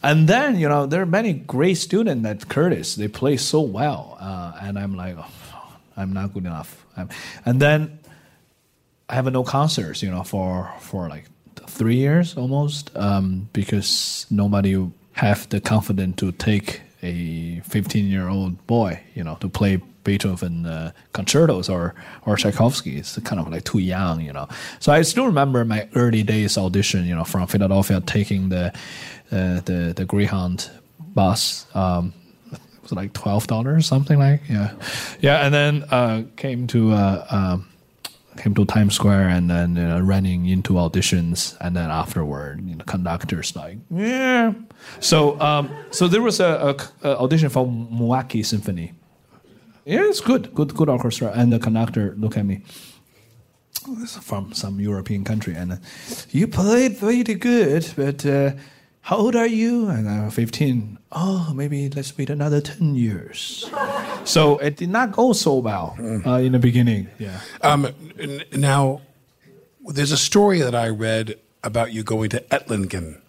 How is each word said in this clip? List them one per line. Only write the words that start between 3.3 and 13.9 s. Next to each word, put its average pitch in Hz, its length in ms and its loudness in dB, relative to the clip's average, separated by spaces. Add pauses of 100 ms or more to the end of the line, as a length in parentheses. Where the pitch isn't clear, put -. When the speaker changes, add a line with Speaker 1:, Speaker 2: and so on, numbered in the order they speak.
Speaker 1:
so 151 240 0
well. 110 580 -4
Uh, 90 400 -10
and 101 180 -8
I'm 98 180 -6
like, 90 220 -8
"Oh, - 540 -20 (240)
I'm 95 160 -4
not 98 220 -4
good 95 120 -6
enough." 82 380 -12 (120)
I'm, 90 120 -10 (360)
and 123 160 2
then 151 380 4 (1080)
I - 60 -10
have 131 180 0
no 127 120 0
concerts, 135 580 0
you 98 80 -2
know, 90 120 -4
for, 92 580 -4
for, 90 280 -8
like, 76 160 -14 (420)
three 117 300 0
years 151 400 2
almost, 139 600 -2
um, 98 580 0
because - 760 -2